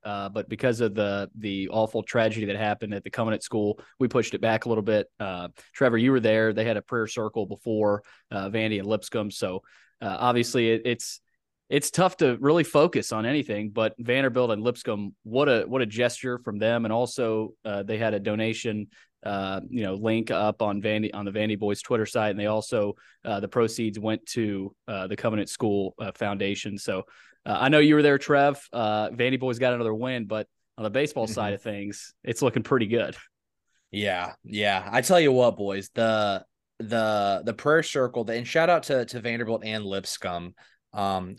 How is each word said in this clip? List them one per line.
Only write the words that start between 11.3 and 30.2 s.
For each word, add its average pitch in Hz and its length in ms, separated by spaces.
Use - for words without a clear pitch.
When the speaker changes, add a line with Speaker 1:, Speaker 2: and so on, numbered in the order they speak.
Speaker 1:
it's 143 200
tough 180 280
to 127 240
really 156 200
focus 147 480
on 110 140
anything, 110 460
but 110 280
Vanderbilt 123 520
and 104 120
Lipscomb, 107 600
what 131 260
a, 117 180
what 131 140
a 120 60
gesture 120 520
from 107 200
them. 117 260
And 107 80
also, 113 600
uh, 101 200
they 107 120
had 110 160
a 104 80
donation, 107 680
uh, 98 460
you 120 120
know, 95 120
link 113 360
up 104 300
on 101 220
Vandy, 107 320
on 101 100
the 101 80
Vandy 107 260
Boys 104 220
Twitter 113 240
site. 107 280
And 98 60
they 104 80
also, 107 500
uh, 104 160
the 101 80
proceeds 113 500
went 110 280
to, 101 500
uh, 95 200
the 98 100
Covenant 107 320
School, 101 500
uh, 101 140
Foundation. 101 640
So, 98 280
uh, 104 160
I 131 80
know 151 100
you 151 160
were 151 80
there, 143 160
Trev. 143 420
Uh, 107 380
Vandy 123 280
Boys 123 220
got 127 120
another 117 220
win, 120 320